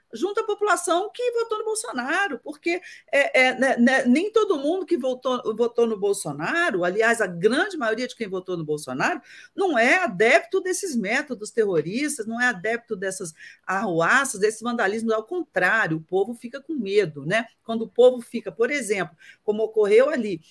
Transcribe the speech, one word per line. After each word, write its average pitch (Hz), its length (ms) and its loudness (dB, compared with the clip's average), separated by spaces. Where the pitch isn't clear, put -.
junto 370 280 -4
à 440 40 -2
população 415 720 0
que 494 200 -4
votou 466 260 -4
no 440 60 6
Bolsonaro, 359 720 -2
porque 339 420 -4
é, 269 300 4
é, 254 180 2
né, 247 180 2
né, 247 280 4
nem 311 260 4
todo 415 260 2
mundo 320 260 -2
que 320 140 0
votou, 254 580 -4
votou 233 300 2
no 220 140 -2
Bolsonaro, 202 840 -2
aliás, 220 380 2
a 202 60 0
grande 240 500 0
maioria 233 300 -2
de - 80 -16
quem 220 120 -8
votou 185 300 -6
no 165 80 -8
Bolsonaro, 151 560 -4
não 349 220 0
é 294 260 4
adepto 247 580 2
desses 370 340 -4
métodos 226 560 -4
terroristas, 208 720 -2
não 226 160 -8
é 247 60 2
adepto 220 480 -4
dessas 185 380 -8
arruaças, 196 720 0
desse 214 240 0
vandalismo, 226 500 -2
ao 220 100 -2
contrário, 202 760 0
o 160 40 -8
povo 196 320 -2
fica 240 260 -14
com 320 140 -10
medo, 196 520 0
né? 214 200 0
Quando 226 180 -4
o 220 80 -6
povo 247 320 6
fica, - 280 -10
por 233 220 -2
exemplo, 202 420 -4
como 214 180 -2
ocorreu 220 480 4
ali, 214 420 -2